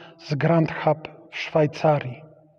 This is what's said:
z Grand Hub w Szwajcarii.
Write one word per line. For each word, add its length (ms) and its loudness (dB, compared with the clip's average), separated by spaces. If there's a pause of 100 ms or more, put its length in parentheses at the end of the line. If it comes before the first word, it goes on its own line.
(160)
z 180 -8
Grand 380 2
Hub 360 -2 (220)
w 80 -14
Szwajcarii. 840 0 (360)